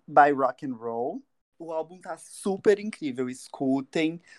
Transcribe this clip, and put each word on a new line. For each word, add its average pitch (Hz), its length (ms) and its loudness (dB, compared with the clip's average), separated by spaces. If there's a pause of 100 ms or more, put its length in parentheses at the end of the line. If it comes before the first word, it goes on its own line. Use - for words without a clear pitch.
by 147 260 8
Rock 131 320 0
and 127 80 -4
Roll. 117 480 -6 (360)
O 165 140 -12
álbum 160 280 -8
tá 170 160 -12
super 196 640 0
incrível, 135 500 -6
escutem. 135 920 -2 (180)